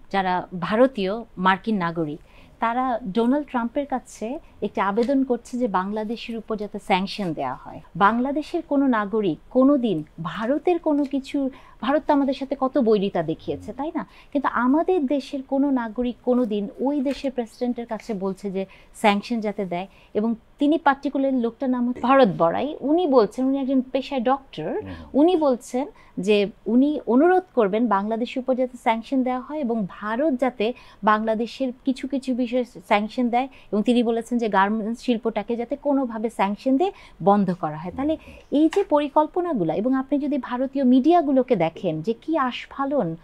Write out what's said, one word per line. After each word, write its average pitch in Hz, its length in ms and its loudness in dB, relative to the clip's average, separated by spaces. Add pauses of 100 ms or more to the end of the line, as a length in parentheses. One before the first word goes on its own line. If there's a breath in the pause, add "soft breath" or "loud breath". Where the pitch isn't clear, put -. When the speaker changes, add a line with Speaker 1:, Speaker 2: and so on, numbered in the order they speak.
(120)
Speaker 1:
যারা 185 360 0 (120)
ভারতীয় 214 640 0 (120)
মার্কিন 190 400 0
নাগরিক, 170 420 -4 (400 soft breath)
তারা 240 480 -2
ডোনাল্ড 240 400 0
ট্রাম্পের 247 380 -4
কাছে 254 540 -8 (220 soft breath)
একটি 208 200 -4
আবেদন 233 420 0
করছে 247 340 -4
যে 247 100 -2
বাংলাদেশের 214 720 -4
উপর 220 180 -6
যাতে 208 240 -8
স্যাংশন 185 540 -2
দেয়া 135 220 -6
হয়। 151 260 -16 (140)
বাংলাদেশের 247 640 0
কোনো 285 260 0
নাগরিক 208 520 0 (100)
কোনোদিন 247 540 2 (180)
ভারতের 226 580 -2
কোনো 294 260 0
কিছু, 269 440 -4 (320 loud breath)
ভারত 285 260 0
তো 311 60 4
আমাদের 277 200 2
সাথে 269 260 -6
কত 262 180 0
বৈরিতা 202 460 2
দেখিয়েছে, 151 500 -6
তাই 320 220 -8
না? 214 100 -4 (260 soft breath)
কিন্তু 277 180 0
আমাদের 302 560 2
দেশের 269 380 -4
কোনো 277 280 0
নাগরিক 240 520 -4
কোনোদিন 220 440 0 (120)
ওই 285 220 0
দেশের 269 300 -4
প্রেসিডেন্টের 240 540 -6
কাছে 220 280 -8
বলছে 196 380 -6
যে 190 140 -4 (280 soft breath)
স্যাংশন 214 460 0
যাতে 208 260 -4
দেয়। 180 220 -6 (260 soft breath)
এবং 220 220 0 (240)
তিনি 294 180 4
পার্টিকুলার 269 560 0
লোকটার 233 360 -2
নাম 247 180 0
হচ্ছে 247 140 -6
ভরত 254 260 6 (100)
বড়াই। 185 420 0
উনি 330 280 2
বলছেন, 254 380 4
উনি 269 120 0
একজন 262 240 0
পেশায় 269 400 -4
ডক্টর, 262 600 -4
Speaker 2:
হুম। 98 120 -12 (200 loud breath)
Speaker 1:
উনি 330 220 6
বলছেন 277 520 0 (320 soft breath)
যে 202 300 2 (160)
উনি 262 420 2
অনুরোধ 349 360 4 (100)
করবেন 220 340 2
বাংলাদেশের 220 560 -2
উপর 262 120 0
যাতে 247 220 -4
স্যাংশন 240 460 -2
দেওয়া 254 160 -2
হয় 294 200 -10
এবং 226 300 -2
ভারত 240 440 -2
যাতে 247 400 0 (300 loud breath)
বাংলাদেশের 220 680 0 (140)
কিছু 262 220 -2
কিছু 262 280 -4
বিষয়ে 240 300 -2
স্যাংশন 220 640 -2
দেয়। 247 180 0 (240 loud breath)
এবং 208 120 0
তিনি 240 200 4
বলেছেন 233 340 -2
যে 226 120 -2
গার্মেন্টস 214 520 0
শিল্পটাকে 226 540 -2
যাতে 240 200 -6
কোনোভাবে 247 540 0
স্যাংশন 214 480 0
দিয়ে 381 140 2 (320 loud breath)
বন্ধ 196 300 4
করা 151 240 -6
হয়। 175 140 -10
তাহলে 302 260 -2 (340 loud breath)
এই 311 240 4
যে 392 80 2
পরিকল্পনাগুলো, 302 920 0
এবং 254 220 0
আপনি 262 240 -2
যদি 285 180 -2
ভারতীয় 262 460 -4
মিডিয়াগুলোকে 262 720 6
দেখেন 160 460 -2
যে 220 120 -2
কি 311 240 -4
আস্ফালন 254 840 -2